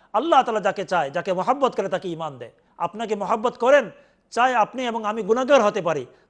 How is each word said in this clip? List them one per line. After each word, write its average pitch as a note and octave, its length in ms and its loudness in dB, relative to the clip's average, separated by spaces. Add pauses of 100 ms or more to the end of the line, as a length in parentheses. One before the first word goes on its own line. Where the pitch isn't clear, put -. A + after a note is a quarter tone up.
(140)
আল্লাহ C4+ 300 4
তাআলা A3+ 160 -2
যাকে F#3+ 260 -2
চায়, D#3+ 260 0
যাকে F3 220 -4
মহাব্বত B3 420 0
করে G3 140 -2
তাকে F#3 200 -4
ইমান D#3 280 -8
দেয়। A#2+ 140 -16 (260)
আপনাকে G#3 380 -6
মহাব্বত G#3+ 420 -2
করেন, B3 340 4 (400)
চায় B3+ 220 2
আপনি A#3+ 320 0
এবং A3+ 200 -6
আমি A3 180 -4
গুনাহগার B3 400 4
হতে G#3 180 0
পারি, D#3 240 -2 (240)